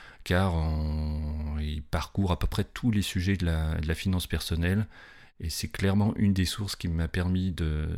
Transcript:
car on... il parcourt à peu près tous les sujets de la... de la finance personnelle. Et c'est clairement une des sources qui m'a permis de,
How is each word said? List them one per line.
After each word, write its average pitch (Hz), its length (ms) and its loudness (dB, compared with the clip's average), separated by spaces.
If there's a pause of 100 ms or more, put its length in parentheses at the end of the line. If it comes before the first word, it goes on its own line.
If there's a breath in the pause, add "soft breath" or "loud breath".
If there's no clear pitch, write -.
(220 loud breath)
car 92 320 2
on... 76 1040 -2
il 76 240 -6
parcourt 90 480 -2
à 85 80 2
peu - 80 0
près - 180 0
tous - 260 -2
les 104 120 4
sujets 92 340 0
de 87 100 0
la... 80 340 0
de 78 80 -2
la 82 60 0
finance 90 320 0
personnelle. 87 600 0 (560 loud breath)
Et 80 60 -4
c'est - 200 -6
clairement 101 480 2
une 101 180 4
des 92 100 4
sources 101 320 -4
qui - 120 -4
m'a 82 200 0
permis 92 420 0
de, 78 480 -2